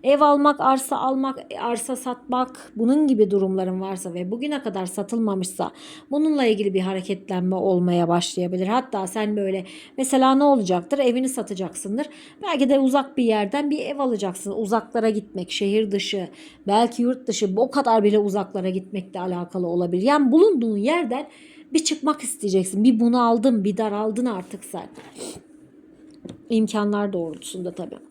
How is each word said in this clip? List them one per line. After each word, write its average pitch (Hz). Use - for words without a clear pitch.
Ev 277
almak, 285
arsa 269
almak, 269
arsa 240
satmak 247
bunun 269
gibi 214
durumların 190
varsa 190
ve 180
bugüne 277
kadar 190
satılmamışsa 196
bununla 294
ilgili 202
bir 190
hareketlenme 185
olmaya 180
başlayabilir. 180
Hatta 220
sen 208
böyle 190
mesela 262
ne 277
olacaktır? 214
Evini 254
satacaksındır. 202
Belki 277
de 277
uzak 269
bir 254
yerden 220
bir 302
ev 277
alacaksın. 202
Uzaklara 220
gitmek, 202
şehir 208
dışı, 196
belki 233
yurt 247
dışı 214
o 254
kadar 233
bile 208
uzaklara 190
gitmekle 190
alakalı 180
olabilir. 175
Yani 269
bulunduğun 277
yerden 269
bir 311
çıkmak 302
isteyeceksin. 190
Bir 233
bunaldın, 233
bir 196
daraldın 214
artık 196
sen. -
İmkanlar 208
doğrultusunda 175
tabii. -